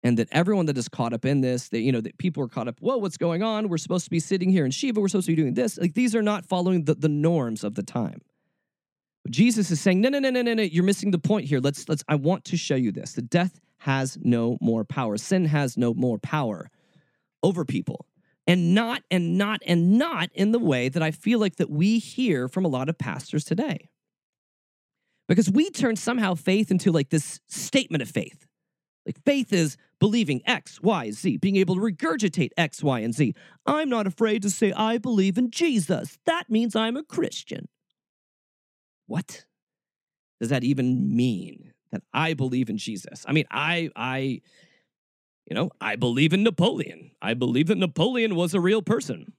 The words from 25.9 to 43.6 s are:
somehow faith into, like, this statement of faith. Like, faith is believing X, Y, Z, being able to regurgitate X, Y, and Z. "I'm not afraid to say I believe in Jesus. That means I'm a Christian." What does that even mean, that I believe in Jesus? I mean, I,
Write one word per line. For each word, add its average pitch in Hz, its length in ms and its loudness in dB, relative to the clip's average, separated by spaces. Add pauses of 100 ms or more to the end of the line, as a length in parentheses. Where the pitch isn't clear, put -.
somehow 214 400 0
faith 196 340 0
into, 190 220 2
like, 151 180 2
this - 380 -2
statement - 540 -2
of 107 80 -8
faith. - 360 -8 (600)
Like, - 180 -12
faith 277 300 2
is 165 240 0 (200)
believing 196 480 2
X, - 360 -4
Y, 160 300 0
Z, 170 260 -2
being 196 180 0
able 185 200 2
to 185 60 -2
regurgitate 214 760 -2
X, - 260 -2
Y, 131 160 2
and 110 160 -4
Z. 127 180 2 (320)
"I'm 302 220 0
not 226 200 0
afraid 214 340 0
to 202 80 -2
say 190 240 0
I 220 240 0
believe 196 400 2
in 254 120 0
Jesus. 233 760 0
That 330 240 -2
means 220 260 0
I'm 220 220 0
a 311 60 -8
Christian." - 640 -6 (1400)
What - 380 -8 (960)
does 113 80 -4
that 127 160 0
even 131 500 0
mean, 104 580 -2 (180)
that 98 120 -8 (100)
I 160 200 -2
believe 131 360 -2
in 107 80 -4
Jesus? 101 480 -10
I - 60 -6
mean, 156 200 2
I, 160 440 -2